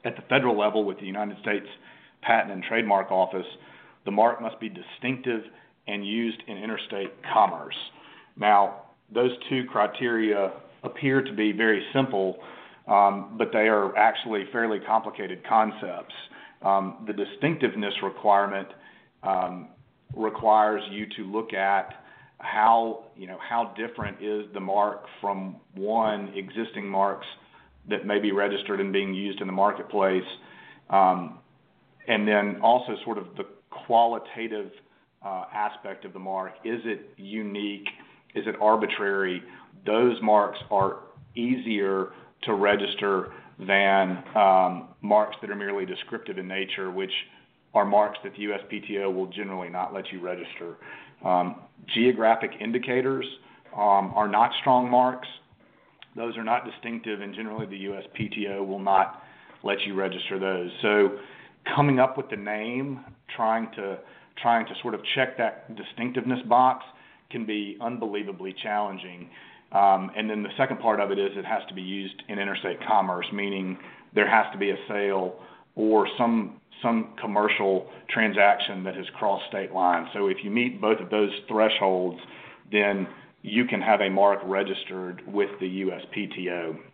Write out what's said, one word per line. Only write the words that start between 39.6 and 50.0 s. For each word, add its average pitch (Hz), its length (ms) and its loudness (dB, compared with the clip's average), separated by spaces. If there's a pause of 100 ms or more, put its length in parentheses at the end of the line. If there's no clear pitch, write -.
Those 117 380 4
marks 107 360 4 (120)
are 98 280 2 (360)
easier 107 760 0 (300)
to 110 120 0
register 101 800 0 (260)
than, 98 640 2 (140)
um, 92 520 4 (120)
marks 104 400 2
that 104 100 -10
are 104 60 -6
merely 101 300 -4
descriptive 95 520 -10
in 92 80 -8
nature, 95 440 -4
which 95 220 -4 (640)
are 104 100 6
marks 104 400 2
that 98 100 -10
the 101 60 -14
U 104 140 -2
S 98 60 -6 (100)
P 104 100 -8
T 101 200 -6
O 98 100 0
will 92 160 -2
generally 92 420 -8
not 90 240 -6
let 95 180 -8